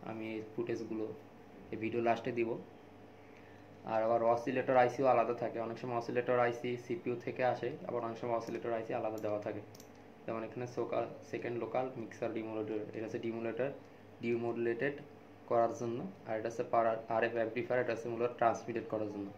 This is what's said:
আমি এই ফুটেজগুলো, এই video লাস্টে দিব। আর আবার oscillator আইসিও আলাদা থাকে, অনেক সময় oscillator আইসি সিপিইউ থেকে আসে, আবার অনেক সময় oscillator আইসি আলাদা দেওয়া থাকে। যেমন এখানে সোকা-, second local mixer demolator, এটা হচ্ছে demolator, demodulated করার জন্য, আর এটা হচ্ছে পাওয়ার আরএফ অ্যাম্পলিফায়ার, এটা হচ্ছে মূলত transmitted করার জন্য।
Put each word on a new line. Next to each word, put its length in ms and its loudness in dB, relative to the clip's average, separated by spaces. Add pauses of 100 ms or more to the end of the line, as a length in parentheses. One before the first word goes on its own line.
আমি 160 -6 (100)
এই 60 -4 (100)
ফুটেজগুলো, 540 -4 (680)
এই 100 -6
video 240 0
লাস্টে 320 2
দিব। 100 2 (1400)
আর 160 4
আবার 140 6 (140)
oscillator 480 2
আইসিও 300 4
আলাদা 300 4
থাকে, 220 -2
অনেক 160 -6
সময় 200 -2
oscillator 440 2
আইসি 240 -2 (160)
সিপিইউ 300 -2 (100)
থেকে 180 -2 (100)
আসে, 160 -2 (180)
আবার 200 -2
অনেক 140 -6
সময় 200 0
oscillator 360 -4
আইসি 220 -4
আলাদা 260 -2
দেওয়া 200 0
থাকে। 160 -4 (640)
যেমন 220 -4
এখানে 180 -6 (100)
সোকা-, 360 0 (200)
second 320 -4
local 220 0 (160)
mixer 360 -4
demolator, 440 -2 (140)
এটা 120 -4
হচ্ছে 180 -4
demolator, 440 -2 (520)
demodulated 760 0 (540)
করার 300 6
জন্য, 200 -2 (280)
আর 120 -2
এটা 100 -2
হচ্ছে 240 -4
পাওয়ার 220 6 (200)
আরএফ 240 4
অ্যাম্পলিফায়ার, 440 2
এটা 100 0
হচ্ছে 200 -4
মূলত 260 2
transmitted 540 2
করার 200 0
জন্য। 140 -4 (100)